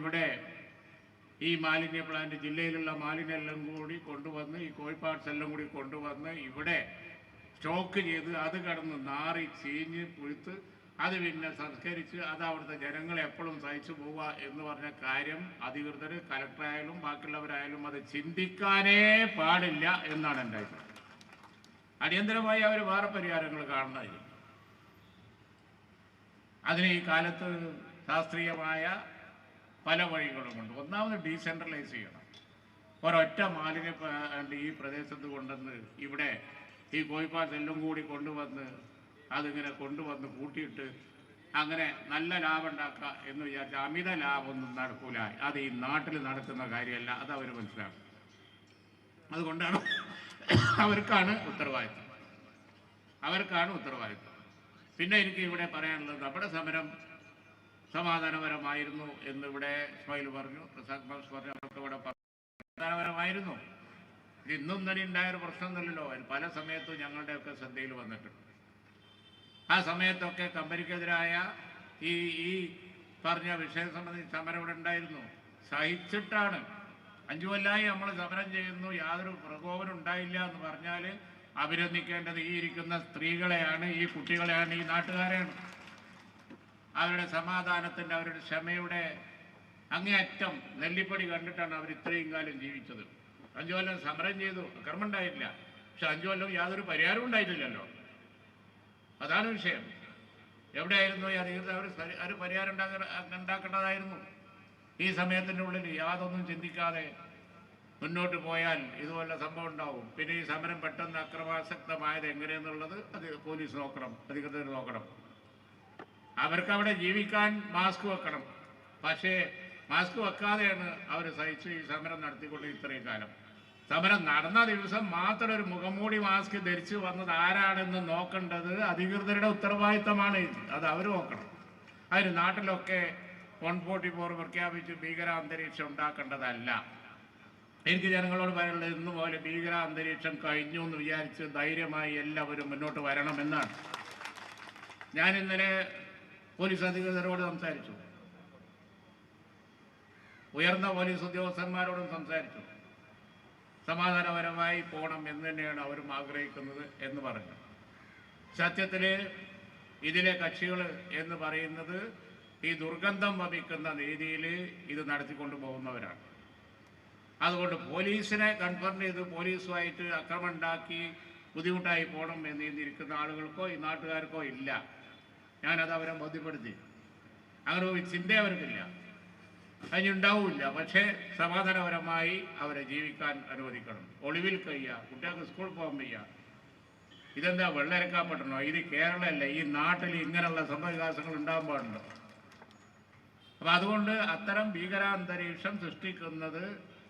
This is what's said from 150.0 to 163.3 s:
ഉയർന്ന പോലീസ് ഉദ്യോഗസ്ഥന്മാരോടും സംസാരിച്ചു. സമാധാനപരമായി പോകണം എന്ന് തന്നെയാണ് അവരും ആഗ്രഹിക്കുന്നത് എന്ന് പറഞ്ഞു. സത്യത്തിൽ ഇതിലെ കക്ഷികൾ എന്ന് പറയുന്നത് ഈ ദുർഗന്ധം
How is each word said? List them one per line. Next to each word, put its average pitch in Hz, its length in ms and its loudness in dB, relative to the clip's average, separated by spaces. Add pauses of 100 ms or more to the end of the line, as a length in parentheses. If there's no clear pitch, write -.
ഉയർന്ന 185 300 6 (100)
പോലീസ് 180 300 4
ഉദ്യോഗസ്ഥന്മാരോടും 180 800 0 (100)
സംസാരിച്ചു. 156 420 -4 (1300)
സമാധാനപരമായി 170 920 4 (120)
പോകണം 156 280 -4 (100)
എന്ന് 151 180 -6
തന്നെയാണ് 151 380 -2
അവരും 143 220 -6 (100)
ആഗ്രഹിക്കുന്നത് 143 640 -6 (220)
എന്ന് 143 200 -6
പറഞ്ഞു. 104 280 -6 (1040)
സത്യത്തിൽ 185 460 2 (1040)
ഇതിലെ 180 320 6
കക്ഷികൾ 180 400 0 (400)
എന്ന് 165 220 -4
പറയുന്നത് 160 560 -2 (720)
ഈ - 20 4 (120)
ദുർഗന്ധം 190 600 2